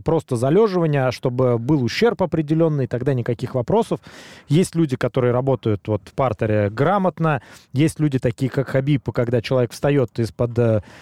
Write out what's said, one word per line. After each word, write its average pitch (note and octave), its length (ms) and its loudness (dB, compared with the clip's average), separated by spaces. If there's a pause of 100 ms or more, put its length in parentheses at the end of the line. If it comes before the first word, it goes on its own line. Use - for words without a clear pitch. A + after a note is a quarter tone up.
просто D#3 320 0
залеживания, D#3 720 2
а B2 40 2
чтобы B2 460 0
был B2+ 260 0
ущерб G3+ 380 0
определенный, D#3 640 0
и A#2 40 -2
тогда B2+ 280 -2
никаких A#2+ 400 -4
вопросов. F3 440 0 (480)
Есть E3+ 280 2
люди, D#3 200 0
которые B2 380 0
работают B2 540 0
вот G#2+ 180 -2
в - 80 -20
партере G#2+ 560 0
грамотно, D#3+ 720 0 (320)
есть D3+ 260 0
люди C#3 200 0
такие, B2+ 320 -2
как C#3 160 -2
Хабиб, C3+ 440 0
когда A#2+ 300 0
человек B2+ 300 0
встает C#3+ 480 -2
из-под, A#2 400 -2
э, A2+ 240 2 (180)